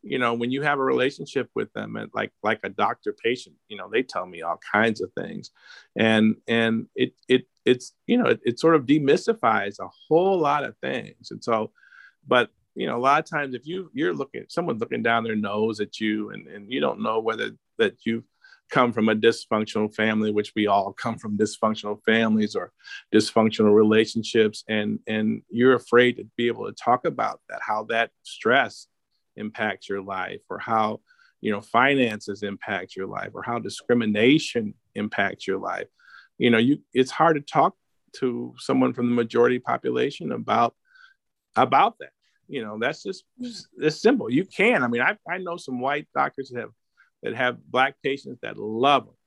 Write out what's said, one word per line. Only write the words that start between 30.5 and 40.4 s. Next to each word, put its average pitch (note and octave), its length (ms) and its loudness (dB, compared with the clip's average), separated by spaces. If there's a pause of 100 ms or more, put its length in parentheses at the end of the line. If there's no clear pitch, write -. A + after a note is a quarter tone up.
how, A2 420 -2 (400)
you G#2+ 120 -2
know, G2+ 80 -4
finances A#2 840 0
impact G2 540 -8
your F#2+ 100 -6
life, - 280 -10
or - 80 -12
how A#2+ 160 -6
discrimination A2+ 1160 2 (200)
impacts G2+ 520 -4
your F#2+ 120 -2
life. F2+ 300 -6 (480)
You B2+ 140 4
know, A#2 80 6
you, B2+ 200 4 (140)
it's B2+ 180 2
hard D#3+ 260 2
to C#3+ 40 -4
talk D#3 340 0 (420)
to B2 420 -4
someone B2+ 340 2
from A#2+ 160 -2
the A#2+ 60 2
majority A#2+ 440 2
population B2+ 760 -2
about, A#2 420 0 (840)